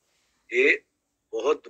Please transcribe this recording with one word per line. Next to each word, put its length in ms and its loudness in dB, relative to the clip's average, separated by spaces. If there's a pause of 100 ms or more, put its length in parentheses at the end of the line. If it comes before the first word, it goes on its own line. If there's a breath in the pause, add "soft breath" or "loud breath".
(500)
ये 200 2 (640)
बहुत 360 -2